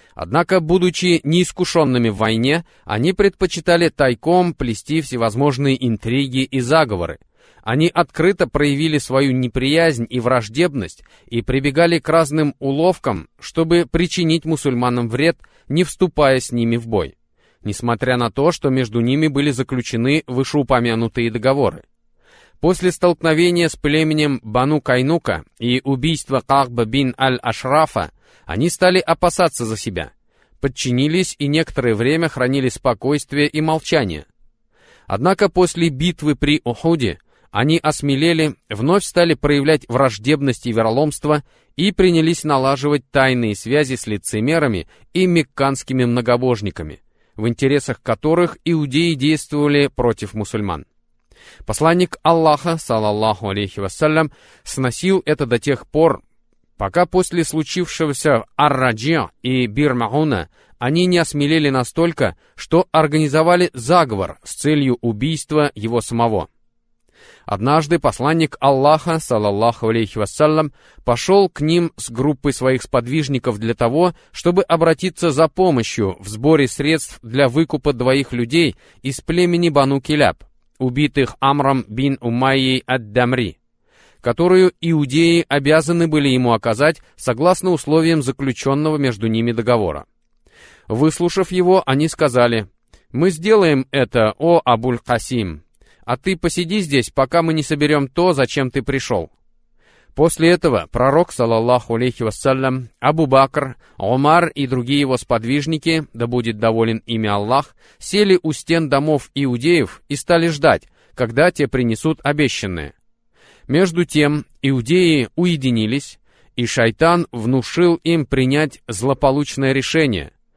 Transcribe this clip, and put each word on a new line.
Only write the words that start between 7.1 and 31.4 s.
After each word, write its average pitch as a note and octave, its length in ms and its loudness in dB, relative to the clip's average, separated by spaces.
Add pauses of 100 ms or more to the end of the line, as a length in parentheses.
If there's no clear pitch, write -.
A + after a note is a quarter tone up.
Они C#3+ 260 0
открыто E3 600 0
проявили D3 500 0
свою C3+ 340 0
неприязнь B2+ 800 0
и B2 100 -4
враждебность A#2+ 840 -2 (240)
и A#2 160 -4
прибегали C#3+ 560 0
к - 100 -6
разным D#3 480 0
уловкам, C#3 720 -2 (100)
чтобы E3 500 0
причинить E3 560 -2
мусульманам B2 640 -2
вред, C#3+ 300 0 (300)
не D#3 160 0
вступая D3 560 2
с - 120 -8
ними A#2 260 0
в A2+ 100 -8
бой, F#2+ 280 -2 (480)
несмотря A#2+ 540 -2
на A#2+ 140 -2
то, D3+ 200 0
что - 180 -4
между A#2+ 320 -2
ними C#3 260 0
были C#3+ 240 0
заключены B2+ 760 -2
вышеупомянутые A#2+ 1040 0
договоры. A#2+ 520 -2 (800)
После F3+ 300 0
столкновения E3+ 760 2
с - 80 -4
племенем D3+ 680 0
Бану B2+ 380 0
Кайнука B2+ 640 -2 (160)
и B2 240 0
убийства C3+ 640 -2
Ка'ба B2+ 380 0
бин B2+ 340 -2
Аль-Ашрафа B2+ 920 0 (340)
они A#2+ 240 -2
стали F#3 300 2
опасаться E3+ 640 0
за A2 100 -4
себя, F2 380 -8 (480)
подчинились C#3 760 -2
и C#3+ 100 -4